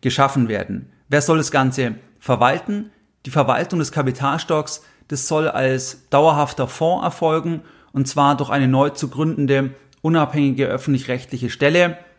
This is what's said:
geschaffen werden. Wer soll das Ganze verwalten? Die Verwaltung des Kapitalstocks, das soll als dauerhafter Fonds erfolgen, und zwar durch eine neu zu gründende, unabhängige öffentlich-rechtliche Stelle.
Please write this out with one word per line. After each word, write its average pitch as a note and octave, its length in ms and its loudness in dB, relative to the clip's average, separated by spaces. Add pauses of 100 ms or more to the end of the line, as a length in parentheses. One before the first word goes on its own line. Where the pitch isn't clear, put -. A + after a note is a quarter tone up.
geschaffen C3+ 460 2
werden. G2 420 -6 (200)
Wer C#3+ 120 2
soll D#3+ 160 2
das D#3 140 -2
Ganze C3 440 0 (240)
verwalten? E3 720 0 (340)
Die C3 60 -12
Verwaltung C#3+ 480 0
des C#3 120 -2
Kapitalstocks, C#3+ 920 -4 (260)
das C#3 180 -6
soll D#3 220 0
als C3 600 -2
dauerhafter D3 580 2
Fonds E3+ 360 -2
erfolgen, D#3+ 580 -2 (300)
und C3+ 160 0
zwar C#3+ 300 2
durch C#3 120 -4
eine C#3 180 2
neu C3+ 220 4
zu C#3+ 200 -6
gründende, C#3 640 0 (300)
unabhängige D3+ 680 2
öffentlich-rechtliche B2+ 840 -4
Stelle. E3+ 480 2 (220)